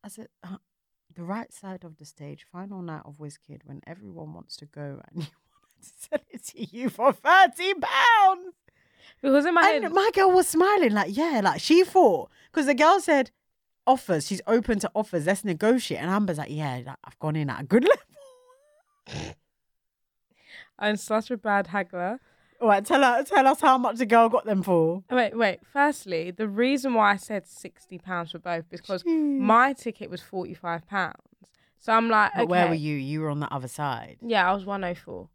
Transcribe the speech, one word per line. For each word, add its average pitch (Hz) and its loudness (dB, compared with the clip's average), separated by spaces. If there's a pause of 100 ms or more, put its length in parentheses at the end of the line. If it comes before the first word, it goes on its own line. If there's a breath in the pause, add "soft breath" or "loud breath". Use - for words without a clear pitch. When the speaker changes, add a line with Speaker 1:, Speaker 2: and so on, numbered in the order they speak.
Speaker 1:
I 208 -18
said, 220 -20 (140)
uh, 190 -14 (580)
"The 175 -16
right 202 -10
side 190 -16
of 160 -20
the 151 -20
stage, 147 -18
final 190 -14
night 160 -12
of 143 -20
Wizkid, 147 -18
when 139 -18
everyone 170 -18
wants - -20
to 147 -20
go 143 -14 (100)
and 160 -12
<laughs> - -
you 147 -12
want - -20
to - -20
sell - -10 (100)
it - -20
to 220 -14
you 247 -6
for 247 0
thirty 359 2
pounds." 381 2 (680 soft breath)
Speaker 2:
Because 277 4
in 349 0
my 349 6
Speaker 1:
And 302 -2
Speaker 2:
head 320 -4
Speaker 1:
my 392 2
girl 381 4
was 370 6
smiling, 349 2
like, 208 -2
yeah, 294 0
like, 160 0
she 339 4
thought, 302 4 (220 soft breath)
'cause 269 0
the 285 2
girl 330 4
said, 285 2 (560)
"Offers, 165 0
she's 190 -6
open 220 0
to - -4
offers, 180 -4
let's 190 -2
negotiate." 208 -2
And 160 -6
Amber's 196 -2
like, 151 -10
"Yeah, 139 -8
like, 135 -16
I've - -20
gone 156 -6
in 147 -4
at - -10
a - -12
good 240 2
<laughs> 539 -6
level." - -12 (1400 loud breath)
Speaker 2:
I'm 214 -2
such 220 -4
a 247 -4
bad 202 -2
haggler. 185 -6 (400)
Speaker 1:
All 233 2
right, 202 4
tell 277 2
her, 247 2
tell 277 4
us 277 4
how 262 6
much 247 -2
the 247 0
girl 226 6
got 226 0
them 202 0
for. 175 2
Speaker 2:
Wait, 233 0
wait. 214 0 (120)
Firstly, 190 -2
the 214 -6
reason 247 0
why 208 4
I 202 0
said 196 -10
sixty - -20
pounds 175 -10
for 170 -16
both, 165 -8
because 180 -10
Speaker 1:
Jeez. 302 -2
Speaker 2:
my 240 4
ticket 214 -12
was 180 -12
forty-five 170 -10
pounds. 190 -6 (640)
So - -2
I'm 226 4
like, 214 2
Speaker 1:
But - 0
where 180 2
Speaker 2:
okay. 175 0
Speaker 1:
were 165 0
you? 151 -4
You 143 -6
were 156 -4
on 147 -4
the - -6
other 131 -8
side. 117 -8
Speaker 2:
Yeah, 214 0
I - 0
was 196 -8
one 196 -8
oh 175 -6
four. 175 -14